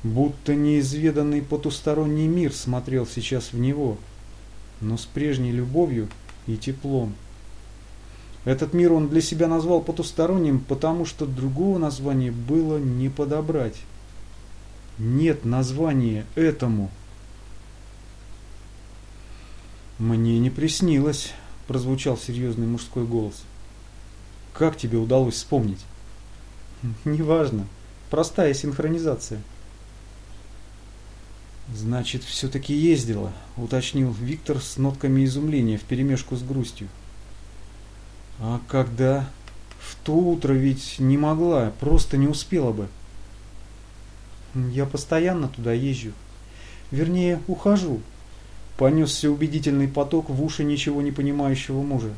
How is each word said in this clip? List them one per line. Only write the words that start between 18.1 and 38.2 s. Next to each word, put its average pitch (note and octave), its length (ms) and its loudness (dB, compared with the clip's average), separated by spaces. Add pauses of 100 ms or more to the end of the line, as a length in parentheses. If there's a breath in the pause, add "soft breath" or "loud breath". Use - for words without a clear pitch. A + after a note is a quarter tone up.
«Мне A2+ 380 4
не B2 100 4
приснилось», D3+ 840 2 (320 loud breath)
прозвучал C3 500 0
серьезный A#2 500 -2
мужской A#2 380 -2
голос. A2+ 380 -2 (1120)
«Как D#3 240 2
тебе A2+ 180 0
удалось A#2+ 380 4
вспомнить?» G#2+ 500 0 (1200)
«Неважно. D3+ 640 2 (420)
Простая D#3+ 460 4
синхронизация». D3 880 -2 (2250)
«Значит, A#2 500 -2
все-таки - 480 -4
ездила», A2+ 600 4 (240 loud breath)
уточнил B2+ 520 2
Виктор C3 480 -2
с - 200 -6
нотками C3+ 480 4
изумления C3 500 2
вперемешку C3 580 0
с A#2+ 80 -4
грустью. B2+ 460 -4 (1500)